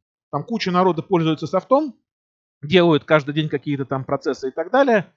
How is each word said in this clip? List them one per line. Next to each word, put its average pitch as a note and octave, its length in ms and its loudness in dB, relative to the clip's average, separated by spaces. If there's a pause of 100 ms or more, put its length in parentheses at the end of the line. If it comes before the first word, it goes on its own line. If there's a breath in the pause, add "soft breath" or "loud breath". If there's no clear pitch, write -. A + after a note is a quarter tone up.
(320)
Там D3 120 -6
куча G#3+ 280 -6
народа F3+ 320 2
пользуется D#3+ 440 -2
софтом, C4 480 0 (680)
делают D#3+ 420 4
каждый D3 280 0
день D#3 160 -2
какие-то C#3+ 360 -4
там C3+ 180 -6
процессы C3+ 460 -6
и - 20 -10
так E3 200 -8
далее, B3 460 2